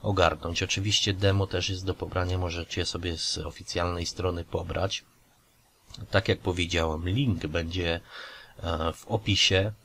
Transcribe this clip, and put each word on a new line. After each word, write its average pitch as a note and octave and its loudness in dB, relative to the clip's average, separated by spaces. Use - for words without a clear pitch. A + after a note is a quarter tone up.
ogarnąć. F2 2
Oczywiście G2 2
demo G2 4
też F2+ -2
jest F#2 -4
do F2+ 0
pobrania, F2+ -2
możecie E2+ -2
sobie E2+ -4
z - -2
oficjalnej F2 -4
strony F2 -2
pobrać. F2 -2
Tak G2 4
jak G2+ 2
powiedziałem, E2+ 0
link G#2 0
będzie, E2+ -2
e, E2 0
w - -18
opisie. G2+ 4